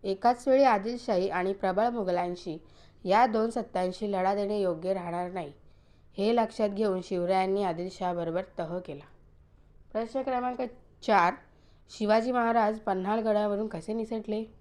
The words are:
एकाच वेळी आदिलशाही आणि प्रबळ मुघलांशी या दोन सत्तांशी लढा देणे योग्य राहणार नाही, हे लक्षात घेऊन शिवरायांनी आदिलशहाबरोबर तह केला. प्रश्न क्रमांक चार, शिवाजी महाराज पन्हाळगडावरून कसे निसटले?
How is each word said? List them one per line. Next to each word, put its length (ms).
एकाच 440
वेळी 160
आदिलशाही 640
आणि 240
प्रबळ 360
मुघलांशी 720
या 220
दोन 240
सत्तांशी 600
लढा 220
देणे 260
योग्य 340
राहणार 360
नाही, 220
हे 180
लक्षात 320
घेऊन 340
शिवरायांनी 600
आदिलशहाबरोबर 800
तह 200
केला. 280
प्रश्न 300
क्रमांक 400
चार, 280
शिवाजी 420
महाराज 480
पन्हाळगडावरून 880
कसे 240
निसटले? 520